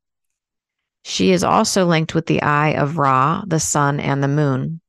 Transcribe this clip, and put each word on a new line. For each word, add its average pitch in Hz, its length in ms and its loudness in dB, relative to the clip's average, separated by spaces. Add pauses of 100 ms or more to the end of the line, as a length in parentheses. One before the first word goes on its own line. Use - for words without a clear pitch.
(1040)
She - 280 0
is 180 140 2
also 190 400 2
linked 160 300 0
with 165 100 -2
the - 160 0
eye 147 300 0
of 147 260 -2
Ra, 143 500 0
the 160 140 -2
sun, 143 400 0
and 139 220 -2
the 139 60 0
moon. 143 600 -2